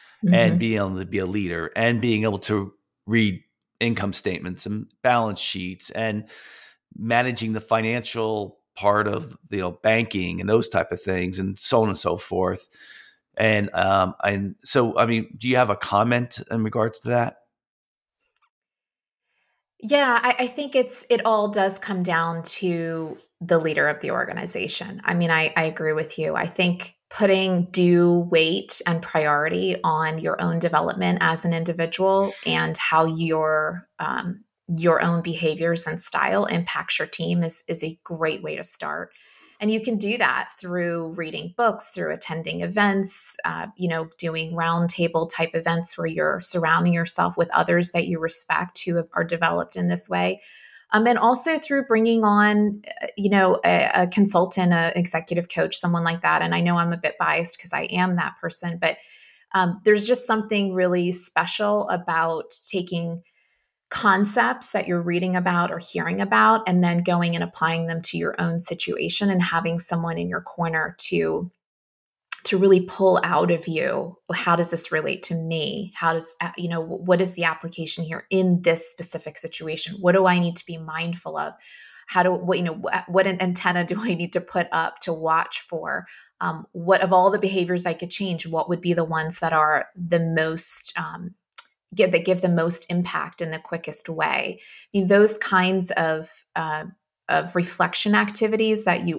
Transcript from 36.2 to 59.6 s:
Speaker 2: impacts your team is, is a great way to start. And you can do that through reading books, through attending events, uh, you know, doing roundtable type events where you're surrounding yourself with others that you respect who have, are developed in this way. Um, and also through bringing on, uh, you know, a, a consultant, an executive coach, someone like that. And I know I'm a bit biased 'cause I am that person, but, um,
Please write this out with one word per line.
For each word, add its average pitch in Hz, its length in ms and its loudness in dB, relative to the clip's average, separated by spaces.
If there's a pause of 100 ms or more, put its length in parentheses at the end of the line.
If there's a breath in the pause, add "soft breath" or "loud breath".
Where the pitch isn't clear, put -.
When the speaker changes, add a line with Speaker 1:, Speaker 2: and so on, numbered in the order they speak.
Speaker 2:
impacts 170 540 -4
your 160 100 -4
team 175 340 -2
is, 160 240 -2
is 165 160 -4
a 160 220 -8
great 160 380 -4
way 151 140 -8
to - 60 -10
start. 160 480 -6 (500 soft breath)
And 214 100 0
you 220 100 0
can 226 160 -2
do 214 220 -2
that 131 400 0
through 170 500 -4
reading 165 480 -10
books, 220 340 0
through 160 220 -6
attending 165 500 -6
events, 196 840 2
uh, 165 320 -6
you 180 120 -2
know, 165 200 -4 (100)
doing 160 360 -4
roundtable 170 800 0
type 165 220 -2
events 165 440 0
where 170 80 -4
you're 160 340 -2
surrounding 170 540 2
yourself 170 420 0
with 170 140 0
others 175 400 2
that 175 160 -2
you 170 120 -2
respect 165 640 -2
who 170 120 -2
have, 165 160 -2
are 170 100 -2
developed 170 540 -2
in 180 120 0
this 175 200 -2
way. 180 340 -2 (520 loud breath)
Um, 220 120 4
and 240 100 4
also 254 420 2
through 277 280 -2
bringing 226 380 2
on, 208 580 2 (180)
uh, - 60 -8 (100)
you 196 140 0
know, 190 340 4
a, 170 300 4
a 180 140 4
consultant, 180 640 4
an 165 240 2
executive 175 520 -2
coach, 160 280 -2
someone 170 280 0
like 170 180 -2
that. 160 200 2
And 170 120 -2
I 170 60 0
know 175 160 2
I'm 170 160 0
a 170 60 -4
bit 160 200 -4
biased 165 440 -2
'cause - 100 -6
I - 120 -4
am 180 320 0
that 160 240 -4
person, 170 380 -8
but, 170 200 -2 (560 loud breath)
um, 180 300 0